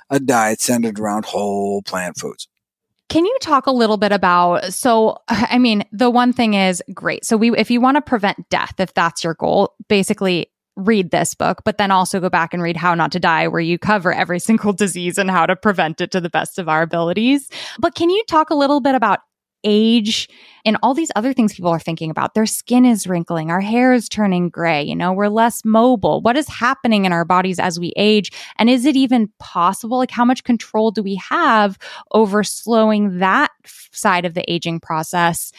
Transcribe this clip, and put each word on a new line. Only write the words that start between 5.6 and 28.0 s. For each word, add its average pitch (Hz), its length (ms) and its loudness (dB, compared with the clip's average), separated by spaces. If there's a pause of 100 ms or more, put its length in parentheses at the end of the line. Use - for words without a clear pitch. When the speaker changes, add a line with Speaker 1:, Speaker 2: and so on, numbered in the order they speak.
Speaker 2:
the 240 180 2
one 247 240 4
thing 220 220 2
is, 185 280 0 (100)
great. - 320 -6
So 226 120 2
we, 226 200 2
if 220 140 0
you 240 80 2
wanna 262 220 2
prevent 202 480 -4
death, - 300 -4
if 185 140 -4
that's 170 300 -2
your 165 120 -4
goal, 185 380 0 (140)
basically 190 640 0 (240)
read 196 360 0
this 156 220 -2
book, 175 300 -4
but 208 140 -4
then 202 120 0
also 185 300 0
go 180 100 -2
back 165 240 -2
and 175 80 -4
read 170 160 -4
How 175 180 0
Not 160 180 0
to 180 60 -4
Die, 165 280 2
where 165 140 -2
you 165 180 -2
cover 185 340 0
every 175 260 -2
<laughs> - 80 -10
single 214 260 2
disease 180 440 -4
and 190 140 0
how 170 140 2
to 180 100 2
prevent 180 460 -2
it 170 100 -6
to 185 100 -2
the 170 80 -4
best 156 300 -4
of 170 80 -6
our 156 140 2
abilities. 180 680 0 (300)
But - 160 -2
can 339 140 0
you 403 180 0
talk 311 220 2
a 339 60 -2
little 285 260 2
bit 269 120 2
about 233 260 0 (460)
age 220 640 2 (340)
and 214 180 0
all 247 120 2
these 311 240 -4
other 247 160 -2
things 220 200 0
people 180 160 -4
are 165 120 0
thinking 165 280 -6
about? 143 240 -4
Their 214 120 0
skin 247 400 2
is 233 200 2
wrinkling, 170 460 -4
our 175 80 0
hair 233 320 2
is 247 160 0
turning 180 400 0
gray, 165 360 -2
you 151 120 -6
know, 170 160 -2
we're 202 160 0
less 226 380 0
mobile. 220 560 2
What 240 160 2
is 311 100 -2
happening 226 560 0
in 185 80 2
our 170 140 0
bodies 180 340 0
as 175 180 -2
we 175 200 -6
age? 208 340 2 (260)